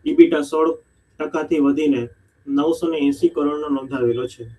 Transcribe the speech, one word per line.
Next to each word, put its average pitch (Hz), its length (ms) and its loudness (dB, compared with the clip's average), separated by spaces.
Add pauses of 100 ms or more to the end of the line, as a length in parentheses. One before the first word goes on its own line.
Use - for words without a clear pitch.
ઈબીટા 151 460 4
સોળ 160 220 0 (460)
ટકાથી 151 480 -2
વધીને 139 340 0 (460)
નવસો 160 420 0
ને 160 160 -4
એંસી 143 300 2
કરોડનો 151 340 -2
નોંધાવેલો 127 640 -2
છે. 113 140 -18 (120)